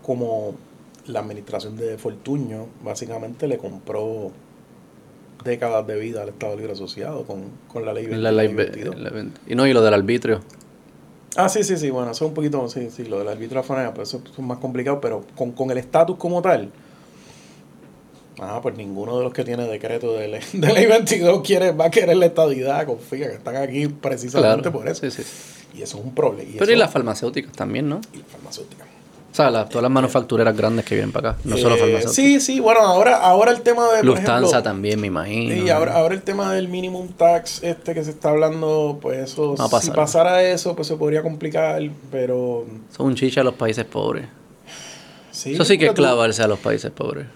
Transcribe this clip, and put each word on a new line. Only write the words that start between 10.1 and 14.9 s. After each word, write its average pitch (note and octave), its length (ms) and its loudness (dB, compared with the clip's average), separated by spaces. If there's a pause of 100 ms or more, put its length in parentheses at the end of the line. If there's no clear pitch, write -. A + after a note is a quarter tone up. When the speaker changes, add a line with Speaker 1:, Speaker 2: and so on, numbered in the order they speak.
Speaker 1:
Ah, F#3 140 2
sí, G3+ 140 0
sí, F#3+ 140 -2
sí, D3 140 -2
bueno, B2+ 180 -4
eso A#2+ 160 -4
es D#3 40 -2
un D3 40 -10
poquito, D3 360 -2
sí, B2 200 -8
sí, A#2+ 160 -14
lo G2+ 140 -6
del G2+ 80 -6
arbitrio A#2 320 -6
afuera, C3 340 -4
pues G#2+ 160 -10
eso B2 160 -10
es - 140 -18
más B2 180 -8
complicado, B2+ 420 -4